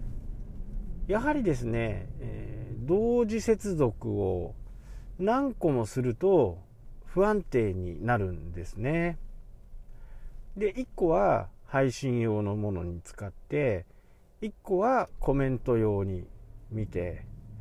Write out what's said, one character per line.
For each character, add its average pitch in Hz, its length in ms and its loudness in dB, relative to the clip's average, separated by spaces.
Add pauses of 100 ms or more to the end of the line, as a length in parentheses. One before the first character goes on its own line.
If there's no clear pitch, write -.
(1080)
や 208 140 2
は 285 120 2
り 294 100 2
で 175 120 4
す 120 120 -2
ね、 110 420 0 (120)
え - 580 -6
ー、 120 80 -6
同 233 400 4
時 220 140 0
接 208 340 2
続 110 480 2
を 90 320 0 (640)
何 240 340 2
個 - 180 2
も 123 160 2
す 127 140 -4
る 123 140 2
と 143 440 4 (460)
不 190 220 2
安 208 160 2
定 110 320 2
に 90 300 -4
な 120 140 4
る 95 140 0
ん 82 200 -8
で 85 120 -6
す - 120 -8
ね。 165 420 0 (1400)
で、 208 140 2
一 254 240 -6
個 175 140 4
は 160 400 4 (160)
配 135 280 2
信 123 280 0
用 107 220 2
の 101 140 0
も 104 160 0
の 85 120 -2
に 87 180 -6
使 - 240 -12
っ 95 60 -10
て、 123 540 -2 (540)
一 214 220 -6
個 185 160 0
は 226 300 2 (100)
コ 135 160 2
メ 139 140 2
ン 127 100 0
ト 120 180 2
用 104 280 2
に 92 220 -4 (440)
見 107 160 -4
て、 87 380 -6 (360)